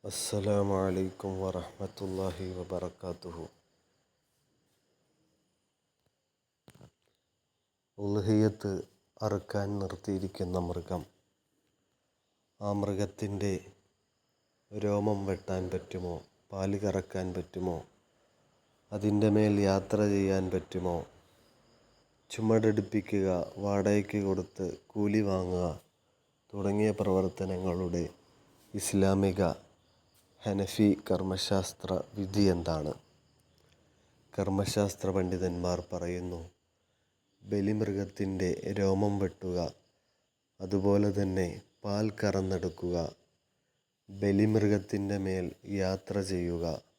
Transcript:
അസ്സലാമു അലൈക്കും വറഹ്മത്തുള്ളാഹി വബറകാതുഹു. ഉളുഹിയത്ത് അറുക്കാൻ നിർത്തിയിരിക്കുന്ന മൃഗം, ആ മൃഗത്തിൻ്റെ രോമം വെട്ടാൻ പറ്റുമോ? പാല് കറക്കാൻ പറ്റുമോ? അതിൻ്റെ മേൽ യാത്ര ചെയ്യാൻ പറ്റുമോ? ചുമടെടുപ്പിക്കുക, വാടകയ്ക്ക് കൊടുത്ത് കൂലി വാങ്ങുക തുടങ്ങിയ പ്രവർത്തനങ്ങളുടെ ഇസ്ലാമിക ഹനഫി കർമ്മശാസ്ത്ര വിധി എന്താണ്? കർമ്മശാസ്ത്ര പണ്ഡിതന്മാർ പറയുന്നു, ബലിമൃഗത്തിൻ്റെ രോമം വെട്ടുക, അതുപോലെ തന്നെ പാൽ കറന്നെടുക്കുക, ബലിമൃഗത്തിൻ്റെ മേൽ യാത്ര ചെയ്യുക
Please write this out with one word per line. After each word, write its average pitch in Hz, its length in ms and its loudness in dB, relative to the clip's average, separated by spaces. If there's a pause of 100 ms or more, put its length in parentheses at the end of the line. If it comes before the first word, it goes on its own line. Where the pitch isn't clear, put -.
അസ്സലാമു 101 640 0 (120)
അലൈക്കും 95 440 -2 (120)
വറഹ്മത്തുള്ളാഹി 95 1000 -6 (120)
വബറകാതുഹു. 90 880 -8 (4000)
ഉളുഹിയത്ത് 104 680 2 (540)
അറുക്കാൻ 101 420 -2 (120)
നിർത്തിയിരിക്കുന്ന 92 880 -4
മൃഗം, 87 340 -6 (1600)
ആ 104 100 -2 (120)
മൃഗത്തിൻ്റെ 101 680 -2 (1160)
രോമം 104 480 0 (120)
വെട്ടാൻ 92 340 -2 (100)
പറ്റുമോ? 90 400 -6 (380)
പാല് 98 320 -2
കറക്കാൻ 92 420 -2 (100)
പറ്റുമോ? 90 400 -4 (1160)
അതിൻ്റെ 104 460 2
മേൽ 104 200 6 (120)
യാത്ര 98 280 2 (160)
ചെയ്യാൻ 95 400 2
പറ്റുമോ? 90 420 -2 (1300)
ചുമടെടുപ്പിക്കുക, 107 1000 2 (380)
വാടകയ്ക്ക് 101 640 2
കൊടുത്ത് 92 400 -2 (260)
കൂലി 104 360 2
വാങ്ങുക 90 360 0 (840)
തുടങ്ങിയ 101 380 2 (120)
പ്രവർത്തനങ്ങളുടെ 92 1040 0 (680)
ഇസ്ലാമിക 98 680 2 (1000)
ഹനഫി 101 440 2 (200)
കർമ്മശാസ്ത്ര 95 840 -2 (240)
വിധി 101 260 0 (100)
എന്താണ്? 80 400 -2 (1400)
കർമ്മശാസ്ത്ര 98 800 0
പണ്ഡിതന്മാർ 90 680 0 (140)
പറയുന്നു, 90 460 -6 (1040)
ബലിമൃഗത്തിൻ്റെ 98 1080 0 (280)
രോമം 101 440 4
വെട്ടുക, 90 360 -4 (1040)
അതുപോലെ 101 580 2
തന്നെ 95 300 0 (360)
പാൽ 107 220 -2 (140)
കറന്നെടുക്കുക, 90 880 -2 (1000)
ബലിമൃഗത്തിൻ്റെ 101 1120 2
മേൽ 92 300 -2 (340)
യാത്ര 95 480 -2
ചെയ്യുക 87 340 -2 (340)